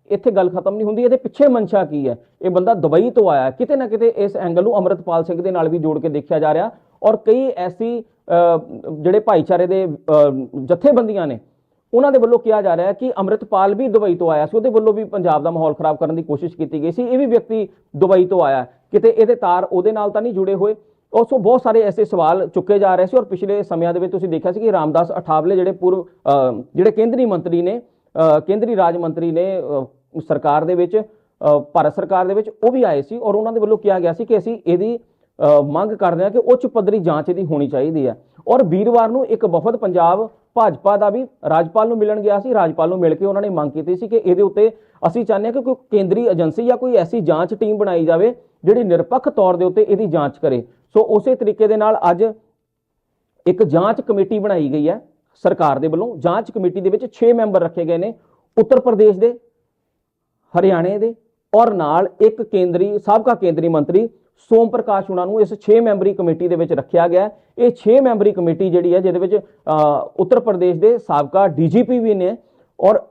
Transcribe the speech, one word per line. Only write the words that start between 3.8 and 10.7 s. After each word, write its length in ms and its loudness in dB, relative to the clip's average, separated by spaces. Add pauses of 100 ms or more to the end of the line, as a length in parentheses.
ਕਿਤੇ 280 2
ਇਸ 200 -2
ਐਂਗਲ 260 0
ਨੂੰ 140 2
ਅੰਮ੍ਰਿਤਪਾਲ 480 -2
ਸਿੰਘ 180 -6
ਦੇ 80 -2
ਨਾਲ 180 0
ਵੀ 100 -2
ਜੋੜ 200 -2
ਕੇ 100 -4
ਦੇਖਿਆ 300 -4
ਜਾ 160 0
ਰਿਹਾ 160 -2 (320)
ਔਰ 140 2
ਕਈ 320 0
ਐਸੀ, 520 -6
ਅ, 320 -10 (600)
ਜਿਹੜੇ 280 0
ਭਾਈਚਾਰੇ 460 2
ਦੇ, 180 -2
ਅ, 600 0 (180)
ਜਥੇਬੰਦੀਆਂ 640 2